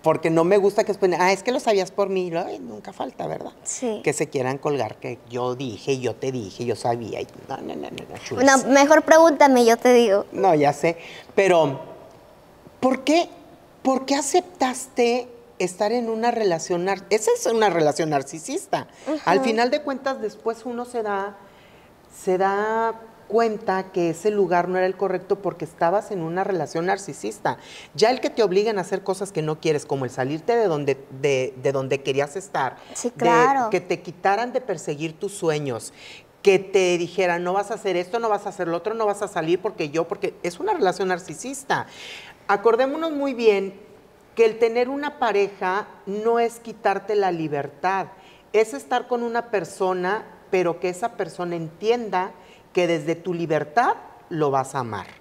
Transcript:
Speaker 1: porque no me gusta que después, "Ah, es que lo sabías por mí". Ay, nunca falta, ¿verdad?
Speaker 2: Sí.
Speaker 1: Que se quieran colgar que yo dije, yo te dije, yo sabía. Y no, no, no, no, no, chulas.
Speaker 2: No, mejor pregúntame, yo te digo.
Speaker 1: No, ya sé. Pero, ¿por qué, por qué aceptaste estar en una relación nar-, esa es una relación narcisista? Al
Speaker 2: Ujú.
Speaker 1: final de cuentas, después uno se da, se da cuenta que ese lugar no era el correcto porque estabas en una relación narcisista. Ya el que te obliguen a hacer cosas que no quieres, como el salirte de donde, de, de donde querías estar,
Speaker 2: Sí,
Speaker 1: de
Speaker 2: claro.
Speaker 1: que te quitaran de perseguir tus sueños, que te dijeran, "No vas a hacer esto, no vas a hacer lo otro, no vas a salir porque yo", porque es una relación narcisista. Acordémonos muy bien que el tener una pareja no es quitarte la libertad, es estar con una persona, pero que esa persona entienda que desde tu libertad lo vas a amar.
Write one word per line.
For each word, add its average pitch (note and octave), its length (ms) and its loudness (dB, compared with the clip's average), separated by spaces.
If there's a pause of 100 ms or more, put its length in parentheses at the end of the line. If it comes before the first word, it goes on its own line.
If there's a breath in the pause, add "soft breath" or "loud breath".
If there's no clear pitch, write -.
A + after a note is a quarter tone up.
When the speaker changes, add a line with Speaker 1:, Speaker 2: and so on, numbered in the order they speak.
Speaker 1:
porque D#3+ 280 2
no E3 160 4
me F#3+ 120 4
gusta G3 280 2
que G#3 80 -2
después, F#3+ 260 2
"Ah, F#3 140 4
es F#3+ 100 -4
que B3 80 -2
lo C4 80 -2
sabías F#3+ 320 0
por G3+ 160 0
mí". F#3 260 -4
Ay, F#3+ 260 -4
nunca G#3+ 340 -14
falta, - 340 -10
¿verdad? - 240 -8 (140)
Speaker 2:
Sí. A3+ 360 -6
Speaker 1:
Que D3 120 0
se D#3 160 -4
quieran C3 300 -2
colgar B2+ 360 -2
que B2 240 -12 (100)
yo B2 260 -4
dije, C3 440 -4
yo A#2 160 -4
te C3 160 -6
dije, A#2 320 -8
yo A#2 140 -2
sabía. A#2+ 420 -4
Y - 80 -6 (220)
no, C3+ 80 -8
no, - 180 -12
no, D2+ 60 -8
no, - 80 -10
no, - 340 -14
chulas. C4 400 4
Speaker 2:
No, A3+ 80 0
mejor C#4+ 300 8
pregúntame, D4 640 8
yo A3+ 100 6
te B3 160 4
digo. A3+ 400 6
Speaker 1:
No, F#3 240 4
ya D3 160 4
sé. E3+ 260 0 (380 loud breath)
Pero, E3 460 4 (1000)
¿por C4 240 2
qué, D#4+ 240 2 (560)
por C4 220 0
qué C#4 100 0
aceptaste B3+ 1120 0 (320)
estar F#3+ 320 -2
en A#3 180 -2
una A3+ 220 0
relación F3+ 540 -2
nar-, G3 240 -4
esa A#3 280 2
es - 80 -8
una A3 240 2
relación D#3+ 420 2
narcisista? D#3 760 -4 (380 loud breath)
Al C4+ 140 4
Speaker 2:
Ujú. C4 80 0
Speaker 1:
final A#3 240 2
de D4 100 0
cuentas, C4+ 400 -6
después A3 440 -8
uno A#3+ 200 -8
se A#3+ 180 -6
da, G3+ 320 -4 (880 soft breath)
se F#3 140 2
da G#3+ 560 0 (340)
cuenta G3+ 640 0
que F3 200 0
ese G#3 200 -2
lugar F3+ 380 2
no F#3 80 0
era F#3 100 2
el F#3+ 100 -2
correcto F#3 420 -2
porque E3 260 -6
estabas F#3 460 0
en F#3 100 -4
una E3+ 240 -4
relación E3 420 -2
narcisista. G3 680 -6 (360 loud breath)
Ya G3+ 160 4
el B3+ 120 0
que D4 80 -2
te - 120 -2
obliguen G#3 380 2
a - 20 -2
hacer F#3+ 220 -4
cosas F#3+ 280 -6
que D#3 120 -4
no D#3 160 -2
quieres, D3+ 260 -2
como C#3 200 -4
el A#2 60 -6
salirte D#3 440 -2
de A#3 100 4
donde, C#3+ 320 0 (240)
de, C3 400 0
de C3+ 100 2
donde C3+ 300 -2
querías C#3 360 -2
estar, D3 400 -4 (180 loud breath)
Speaker 2:
Sí, A#3+ 140 -6
Speaker 1:
de - 80 -10
Speaker 2:
claro. A#3+ 520 4
Speaker 1:
que F#3 120 0
te F3 200 -4
quitaran G3+ 520 -2
de B3+ 80 -2
perseguir D#3+ 580 -6
tus G3 140 -8
sueños, D3 600 -4 (480 loud breath)
que G3 160 6
te F#3 400 2
dijeran, F3 460 0
"No F3+ 100 -2
vas G#3 160 -2
a A#3 60 -4
hacer F#3+ 220 -2
esto, F3+ 200 -4
no A#3 120 -2
vas G3+ 160 0
a G3+ 40 -6
hacer F3+ 200 -6
lo E3 80 -2
otro, G#3+ 160 -4
no A3+ 120 -2
vas G#3 160 -2
a G3+ 60 -4
salir E3+ 340 0
porque E3+ 280 -6
yo", D#3+ 180 -2
porque F#3+ 340 -6
es - 180 -6
una G4+ 140 -2
relación F#3+ 360 0
narcisista. F3 760 -4 (640 loud breath)
Acordémonos C4 640 2
muy C#4 220 -2
bien G3+ 400 2 (600)
que A3+ 100 6
el A3 120 2
tener A#3+ 320 2
una C#4+ 300 -6
pareja G3+ 640 0 (220)
no G#3+ 320 0
es A#3 200 -2
quitarte G#3 540 -2
la G3 180 2
libertad, D#3 760 -4 (460 soft breath)
es A3 200 4
estar B3 340 -4
con A#3+ 140 -2
una A#3 300 -4
persona, F#3 720 -2 (260)
pero F3 300 2
que F#3 100 -2
esa F3+ 280 -4
persona F3 400 -6
entienda G3 720 -2 (400 soft breath)
que F3 160 2
desde D#3+ 280 0
tu F3 180 -6
libertad E3+ 600 0 (340)
lo D3+ 200 0
vas C3+ 260 -2
a C3+ 40 -2
amar. A2 280 -8 (140)